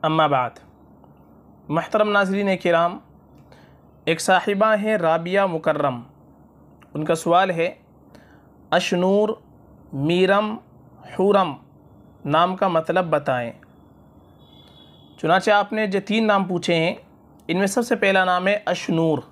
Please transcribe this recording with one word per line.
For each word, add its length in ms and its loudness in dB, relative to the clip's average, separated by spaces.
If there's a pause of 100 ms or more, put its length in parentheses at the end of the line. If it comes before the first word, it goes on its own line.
अम्मा 240 0
बाद। 320 -2 (1080)
मुहतरम 400 0
नाज़रीन 480 0
किराम, 420 0 (1080)
एक 140 0
साहिबा 540 2
हैं 220 -2
राबिया 500 0
मुकर्रम, 540 -2 (920)
उनका 200 0
सवाल 380 2
है, 160 -2 (1000)
अशनूर, 640 0 (680)
मीरम, 480 2 (580)
हूरम 460 2 (720)
नाम 280 2
का 160 0
मतलब 380 -2
बताएं। 440 -2 (1700)
चुनांचे 340 2
आपने 360 0
जो 140 -2
तीन 220 0
नाम 200 2
पूछे 300 -2
हैं, 200 0 (540)
इनमें 200 0
सबसे 280 -2
पहला 280 2
नाम 220 0
है 200 -2
अशनूर। 640 -2